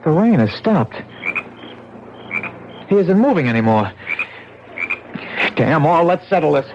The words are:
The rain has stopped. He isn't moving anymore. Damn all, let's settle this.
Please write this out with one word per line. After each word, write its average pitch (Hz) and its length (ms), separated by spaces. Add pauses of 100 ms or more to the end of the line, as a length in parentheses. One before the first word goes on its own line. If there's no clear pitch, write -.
The 165 60
rain 190 300
has 107 140
stopped. 175 420 (1900)
He 190 60
isn't 190 240
moving 214 280
anymore. 113 460 (1600)
Damn 147 300
all, 165 180
let's 175 240
settle 156 260
this. 135 220